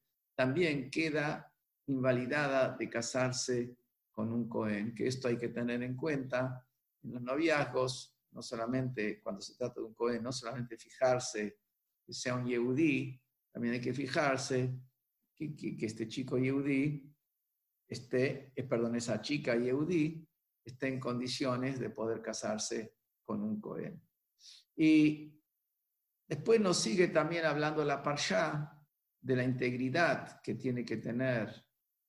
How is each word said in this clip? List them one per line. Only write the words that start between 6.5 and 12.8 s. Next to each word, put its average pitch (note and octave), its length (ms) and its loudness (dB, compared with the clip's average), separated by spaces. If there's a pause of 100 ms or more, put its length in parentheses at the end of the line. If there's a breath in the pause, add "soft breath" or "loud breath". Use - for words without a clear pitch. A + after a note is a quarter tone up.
en A#2 100 -8
los B2 80 -8
noviazgos, C3 920 0 (160)
no A#2+ 100 -14
solamente A#2+ 800 -2
cuando G#2 200 -8
se - 140 -14
trata A#2+ 240 -6
de A2+ 80 -6
un A2 60 -16
Cohen, A#2 300 -2
no B2+ 80 -4
solamente A#2 460 -8
fijarse B2+ 800 0 (460)
que B2 80 -14
sea B2 220 -2
un B2+ 100 -2
yehudí, C3 760 2 (320)